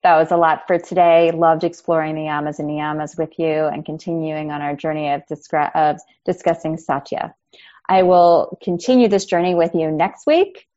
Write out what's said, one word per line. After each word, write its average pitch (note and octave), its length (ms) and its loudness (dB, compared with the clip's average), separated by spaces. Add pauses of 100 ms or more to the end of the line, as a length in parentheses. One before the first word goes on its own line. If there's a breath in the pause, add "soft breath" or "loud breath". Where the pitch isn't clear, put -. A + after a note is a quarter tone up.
That F3 120 4
was D#3+ 140 2
a F3 60 2
lot D#3+ 300 0
for F3 120 0
today. E3+ 540 2
Loved E3 320 0
exploring D#3+ 500 -4
the D#3 80 -8
yamas D3+ 380 -6
and D3+ 100 -6
niyamas D3+ 480 -8
with D#3+ 200 -8
you D#3 280 -2
and D3+ 180 -6
continuing D#3 680 -8
on D3 100 -8
our C#3+ 140 -6
journey D3+ 340 -6
of C#3+ 160 -4
discra-, D3 480 -4
of D3+ 260 0 (240)
discussing E3 520 -4
Satya. - 580 -6 (540 soft breath)
I F#3 160 4
will F3 580 4
continue A3+ 460 2
this G3 160 0
journey F3+ 320 0
with E3+ 180 0
you D#3+ 160 0
next D#3+ 360 -4
week. E4+ 400 0 (100)